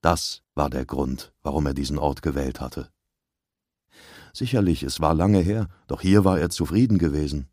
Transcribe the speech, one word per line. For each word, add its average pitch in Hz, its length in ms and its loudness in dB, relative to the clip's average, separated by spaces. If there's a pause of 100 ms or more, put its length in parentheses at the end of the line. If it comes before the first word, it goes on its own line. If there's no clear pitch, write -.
Das - 420 -2 (120)
war 73 140 0
der 64 160 -6
Grund, 65 480 -6 (100)
warum 73 240 -2
er 69 80 -2
diesen 69 240 -4
Ort 73 240 -2
gewählt 67 380 -4
hatte. - 300 -10 (1400)
Sicherlich, 101 480 0
es 69 180 -6
war 78 140 4
lange 95 260 4
her, 98 280 0 (180)
doch - 140 -8
hier 95 240 6
war 92 140 4
er 82 120 0
zufrieden 98 480 2
gewesen. 73 540 -2